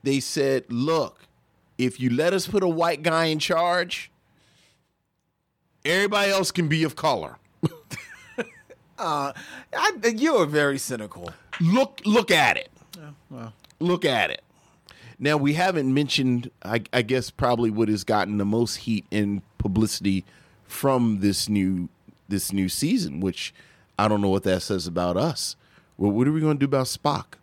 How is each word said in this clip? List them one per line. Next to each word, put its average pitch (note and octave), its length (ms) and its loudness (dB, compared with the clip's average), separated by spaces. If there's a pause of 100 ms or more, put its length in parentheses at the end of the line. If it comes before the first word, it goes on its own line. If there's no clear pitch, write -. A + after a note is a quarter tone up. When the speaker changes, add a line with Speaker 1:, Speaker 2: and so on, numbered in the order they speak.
Speaker 1:
they C#3 160 0
said, C3+ 500 0
"Look, C#3 580 -2 (500)
if B2+ 220 -2
you B2+ 100 0
let D3+ 240 2
us F3+ 140 -2
put G3 140 0
a F#3 60 2
white E3 360 0
guy E3 220 2
in D#3 140 0
charge, F3 720 -2 (1700)
everybody G3+ 480 2
else F#3+ 200 0
can E3+ 160 0
be D#3 160 2
of D3+ 120 -2
color." F#2+ 420 -2 (240)
<laughs> - 60 -2 (1300)
Speaker 2:
Uh, D3 320 -2 (440)
I, G4 160 2 (240)
you C#4 220 2
are E3 100 4
very C#3+ 320 0
cynical. G#2 500 -10 (320)
Speaker 1:
Look, G3 420 2
look G#3+ 280 4
at C#3+ 260 4
it. - 140 -10 (260)
Speaker 2:
Yeah, D3+ 120 -18 (200)
well. A#2 240 -16 (260)
Speaker 1:
Look F3 260 0
at G#2+ 260 2
it. - 100 -10 (800)
Now, D3 180 2
we C#3+ 160 2
haven't D#3+ 400 2
mentioned, B2+ 560 0 (140)
I, A2 180 -2 (100)
I B2 120 2
guess, A#2+ 260 -2
probably A#2+ 400 0
what G#2+ 200 2
has G#2 140 0
gotten G#2 340 0
the G2+ 80 0
most A2+ 320 0
heat G#2+ 340 -4
and G2+ 300 0 (180)
publicity G2 680 0 (400)
from A#2+ 540 0
this G2 280 0
new, F#2+ 420 0 (380)
this G2+ 240 -2
new F#3+ 180 0
season, D3 500 -2
which F#2 340 -4 (460)
I G#2 80 4
don't G#2+ 140 2
know G2+ 80 4
what G2 140 2
that F#2 180 2
says F2+ 260 -4
about F2 300 -2
us. - 380 -2 (420)
Well, G2+ 140 2
what A#2+ 160 2
are D3+ 40 2
we D#3 100 0
gonna D3+ 180 2
do C#3 60 2
about C3+ 200 0
Spock? D3 400 -4 (180)